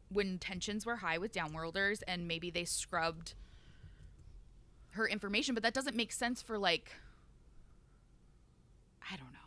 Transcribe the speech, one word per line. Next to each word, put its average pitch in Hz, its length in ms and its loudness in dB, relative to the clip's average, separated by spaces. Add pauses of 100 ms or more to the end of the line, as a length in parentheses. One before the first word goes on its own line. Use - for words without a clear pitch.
(100)
when 190 280 2
tensions 208 480 -2
were 233 100 0
high 170 220 2
with 185 140 -2
Downworlders, 170 720 0
and 175 220 0
maybe 165 220 -2
they 170 140 0
scrubbed 165 720 0 (1600)
her 214 140 2
information, 208 480 2
but 220 80 0
that 226 120 4
doesn't 262 220 2
make 233 160 0
sense 247 300 0
for, 220 160 -2
like, 170 340 4 (2250)
I 185 60 -6
don't 127 160 -12
know. 127 140 -18